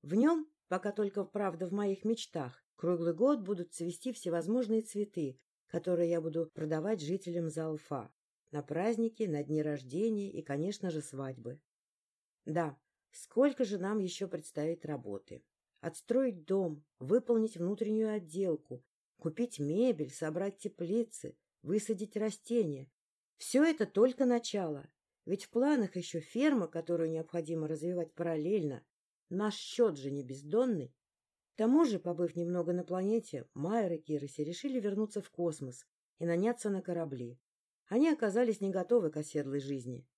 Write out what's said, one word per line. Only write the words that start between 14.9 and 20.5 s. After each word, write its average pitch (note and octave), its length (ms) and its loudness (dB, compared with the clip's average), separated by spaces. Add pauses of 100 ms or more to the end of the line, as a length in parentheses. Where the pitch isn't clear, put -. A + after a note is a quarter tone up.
Отстроить G#3 680 -2
дом, F3+ 400 -2 (140)
выполнить A3 580 2
внутреннюю G#3+ 560 0
отделку, E3 720 -4 (320)
купить F3+ 420 -4
мебель, D3+ 520 2
собрать F3+ 480 -4